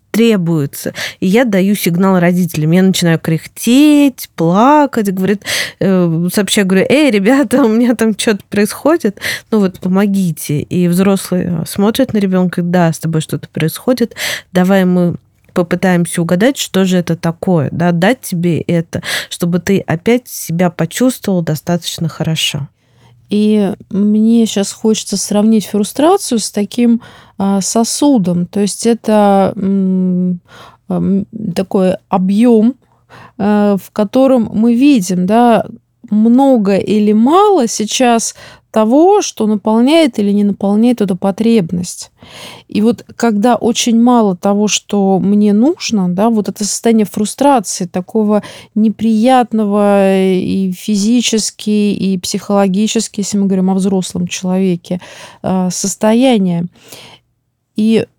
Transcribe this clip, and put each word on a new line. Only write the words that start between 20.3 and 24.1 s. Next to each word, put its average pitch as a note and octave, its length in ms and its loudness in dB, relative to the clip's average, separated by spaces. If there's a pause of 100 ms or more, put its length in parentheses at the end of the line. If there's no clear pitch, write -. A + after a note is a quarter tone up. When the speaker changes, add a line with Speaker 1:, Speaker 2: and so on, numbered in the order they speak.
Speaker 1:
почувствовал F#3 720 -2
достаточно E3+ 640 -4
хорошо». D3+ 580 -4 (640)
Speaker 2:
И G#3 440 2 (160)
мне G#3+ 560 2